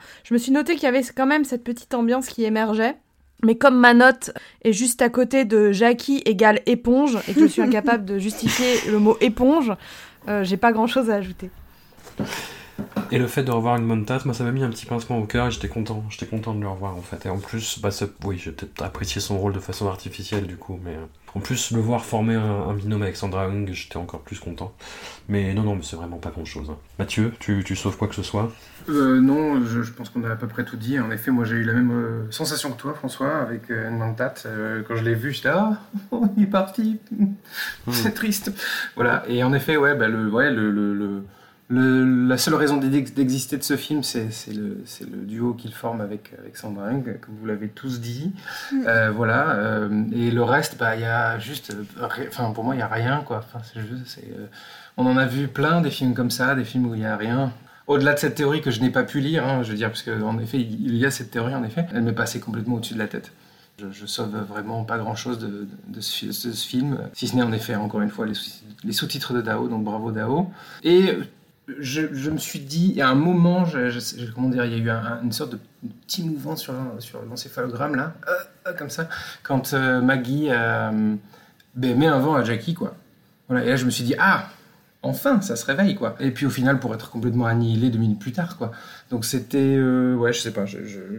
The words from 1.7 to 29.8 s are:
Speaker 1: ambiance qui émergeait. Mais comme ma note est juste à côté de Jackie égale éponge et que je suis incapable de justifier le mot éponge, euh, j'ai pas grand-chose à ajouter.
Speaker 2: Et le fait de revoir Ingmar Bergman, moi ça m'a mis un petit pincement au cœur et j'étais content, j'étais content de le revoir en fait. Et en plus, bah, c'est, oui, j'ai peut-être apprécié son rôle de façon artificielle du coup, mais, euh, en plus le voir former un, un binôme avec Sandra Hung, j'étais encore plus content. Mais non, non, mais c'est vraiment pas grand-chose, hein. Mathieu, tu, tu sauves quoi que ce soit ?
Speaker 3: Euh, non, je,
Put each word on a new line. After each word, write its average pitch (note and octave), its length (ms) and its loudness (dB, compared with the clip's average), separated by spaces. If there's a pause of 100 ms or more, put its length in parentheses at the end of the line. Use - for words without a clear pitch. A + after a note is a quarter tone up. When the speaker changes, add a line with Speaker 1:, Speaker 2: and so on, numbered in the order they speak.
Speaker 1:
ambiance B3 320 2
qui - 180 -2
émergeait. A3 500 2 (480)
Mais A3+ 120 8
comme B3+ 240 8
ma A#3+ 140 10
note B3+ 380 8 (320)
est A3+ 100 6
juste A#3 280 2
à A#3+ 80 6
côté B3 360 4
de G#3 260 6
Jackie A#3+ 540 4
égale G#3+ 400 6
éponge A#3+ 520 4 (100)
et F#3+ 60 -2
que C#4 80 4
je D#4 40 10
suis D4 160 4
incapable A3+ 440 4
de G3 140 -2
justifier A3+ 720 0
le G#3+ 80 4
mot G#3+ 220 6
éponge, B3 500 4 (560)
euh, G#3 160 0
j'ai F#3 140 0
pas A#3 160 6
grand-chose A#3 360 2
à G#3+ 60 2
ajouter. F#3 340 -6 (1600)
Speaker 2:
Et C3 60 2
le B2 100 2
fait C3+ 160 0
de B2+ 80 0
revoir A#2 240 2
Ingmar A2+ 220 2
Bergman, B2+ 280 -2
moi C3 80 0
ça B2 120 -2
m'a A#2+ 60 0
mis C3+ 120 0
un B2 60 0
petit - 160 -10
pincement A#2+ 320 -2
au G#2+ 80 0
cœur B2 220 0
et A#2+ 40 0
j'étais G#2 160 -6
content, G#2+ 420 -4
j'étais - 180 -10
content A2+ 260 -4
de G#2 80 -2
le G2+ 80 -4
revoir F#2+ 260 -6
en F2 60 -10
fait. - 240 -10
Et G2+ 40 -4
en F#2 100 -2
plus, - 400 -6
bah, G2+ 120 0
c'est, G2+ 180 -4 (140)
oui, G2 140 -2
j'ai E2+ 140 -8
peut-être - 300 -10
apprécié - 380 -6
son G2+ 180 -2
rôle G2+ 160 0
de F#2+ 60 -4
façon G2+ 280 -6
artificielle G2 600 -6
du F2 80 -10
coup, F2+ 280 -12
mais, F2 120 -10
euh, D#2+ 100 -12 (300)
en G2+ 60 -4
plus B2 300 -4
le A2+ 100 2
voir A2+ 240 0
former A2+ 300 0
un, A2 60 2 (280)
un G#2 40 -2
binôme G#2 280 -2
avec F#2 160 -4
Sandra F#2+ 300 -2
Hung, G2+ 260 -2
j'étais - 240 -10
encore F2 240 -10
plus - 180 -12
content. F2 340 -10 (540)
Mais G2 260 0
non, G#2+ 100 2
non, G#2 120 2
mais F2+ 80 -4
c'est - 140 -10
vraiment E2+ 200 -10
pas E2+ 120 -8
grand-chose, D2+ 400 -10
hein. D2+ 80 -10 (220)
Mathieu, A2 400 0
tu, G2 260 0
tu G2 100 -4
sauves F#2+ 220 -4
quoi G#2 100 -2
que - 80 -6
ce G2 80 -6
soit ? A2 260 -2 (380)
Speaker 3:
Euh, C3+ 320 4
non, C#3 460 4
je, A#2 160 0